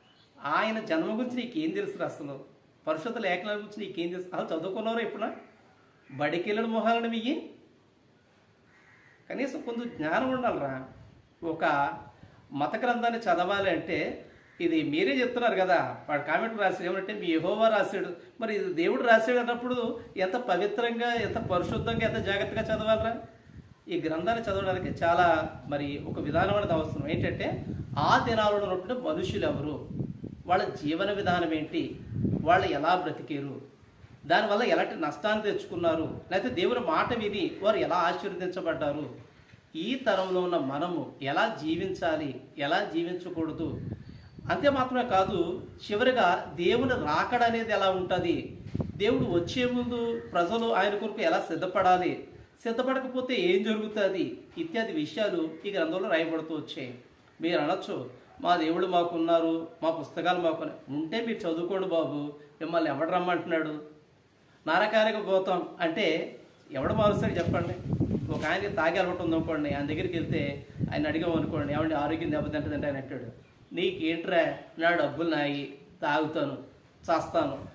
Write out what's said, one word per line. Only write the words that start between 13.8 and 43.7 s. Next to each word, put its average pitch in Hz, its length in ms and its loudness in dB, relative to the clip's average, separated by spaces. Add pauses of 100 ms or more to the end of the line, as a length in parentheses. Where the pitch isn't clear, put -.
ఇది 160 220 2
మీరే 190 380 2
చెప్తున్నారు 190 400 2
కదా." 156 480 2
వాడు 147 140 0
కామెంట్ 208 380 0
రాశాడు 180 300 0
ఏమంటే, 190 220 -4
"మీ 202 140 -6
యెహోవా 185 420 4
రాశాడు." 196 380 2 (340)
మరి 214 140 -2
ఇది 190 200 -2
దేవుడు 190 280 2
రాశాడు 233 360 6
అన్నప్పుడు 240 640 -2 (160)
ఎంత 185 200 0
పవిత్రంగా, 226 760 0
ఎంత 226 260 -2
పరిశుద్ధంగా, 220 680 0
ఎంత 233 80 0
జాగ్రత్తగా 202 600 -2
చదవాలరా? 220 380 2 (760)
ఈ 175 120 -2
గ్రంథాన్ని 175 440 0
చదవడానికి 190 600 0
చాలా 170 640 4
మరి 143 400 -4
ఒక - 100 -6
విధానం 175 380 2
అనేది 202 160 0
అవసరం. 156 380 -2
ఏంటంటే 170 540 -2 (340)
ఆ 214 300 4
దినాలలో 208 380 2
ఉన్నటువంటి 185 420 -2
మనుషులు 170 380 -2
ఎవరు, 147 420 -4 (580)
వాళ్ళ 180 180 4
జీవన 185 480 -2
విధానం 175 420 2
ఏంటి, 151 460 -4 (420)
వాళ్ళు 190 240 6
ఎలా 156 280 2
బ్రతికారు, 147 640 -4 (680)
దానివల్ల 208 360 4
ఎలాంటి 180 380 2
నష్టాన్ని 208 420 0
తెచ్చుకున్నారు, 170 800 0 (120)
లేకపోతే 202 220 0
దేవుని - 260 2
మాట 202 380 2
విని 202 320 -2 (120)
వారు 208 140 4
ఎలా 156 200 2
ఆశీర్వదించబడ్డారు, 165 1120 -2 (680)
ఈ 202 180 -2
తరంలో 190 460 0
ఉన్న 180 160 0
మనము 143 560 -2 (100)
ఎలా 185 400 0
జీవించాలి, 160 800 -2 (180)
ఎలా 160 260 2
జీవించకూడదు, 165 960 -4 (680)